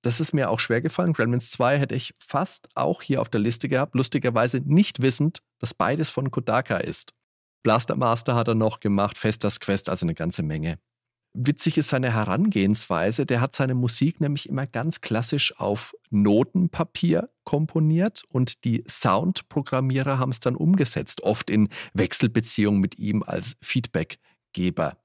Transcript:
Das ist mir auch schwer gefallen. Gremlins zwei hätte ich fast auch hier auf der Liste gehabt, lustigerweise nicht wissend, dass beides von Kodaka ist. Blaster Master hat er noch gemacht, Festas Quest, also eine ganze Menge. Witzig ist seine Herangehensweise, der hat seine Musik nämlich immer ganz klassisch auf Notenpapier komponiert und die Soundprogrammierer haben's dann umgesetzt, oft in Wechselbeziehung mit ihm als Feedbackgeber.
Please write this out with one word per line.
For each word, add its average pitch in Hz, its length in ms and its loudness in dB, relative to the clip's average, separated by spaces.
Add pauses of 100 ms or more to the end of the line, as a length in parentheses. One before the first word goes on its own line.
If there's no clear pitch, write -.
Das 120 200 -2
ist 156 120 -2
mir 135 160 2
auch 113 100 0
schwer 117 220 0
gefallen. 170 300 0
Gremlins 120 400 0
zwei 131 260 2
hätte 135 180 -2
ich - 240 -6
fast - 540 -6
auch 135 280 -2
hier 131 180 0
auf 113 80 -2
der 107 140 -2
Liste 117 260 -2
gehabt, 135 280 -2
lustigerweise 123 680 0
nicht 147 380 2
wissend, 135 400 0 (180)
dass - 140 -6
beides 143 360 0
von 135 220 -4
Kodaka 117 460 -2
ist. - 360 -6 (500)
Blaster 113 320 2
Master 120 400 0
hat 117 120 2
er 113 80 2
noch 110 240 2
gemacht, 101 380 2
Festas 107 420 0
Quest, - 300 -2
also 90 160 -2
eine 82 80 0
ganze 82 300 -4
Menge. 78 340 -4 (580)
Witzig 147 440 0
ist 147 80 0
seine 127 260 0
Herangehensweise, 107 1120 0
der 120 160 0
hat 135 140 -2
seine 131 180 0
Musik 127 480 0
nämlich 143 260 -4
immer 135 200 -4
ganz 143 340 -4
klassisch 117 560 -2
auf - 380 -4 (160)
Notenpapier 165 1160 2 (140)
komponiert 156 840 0
und - 360 -2
die 113 220 0
Soundprogrammierer 131 1300 0
haben's 127 220 -2
dann 123 140 0
umgesetzt, - 680 0
oft - 260 0
in 107 200 4 (240)
Wechselbeziehung 104 840 2
mit 95 200 0
ihm 104 240 -2
als - 380 -8
Feedbackgeber. - 1400 -4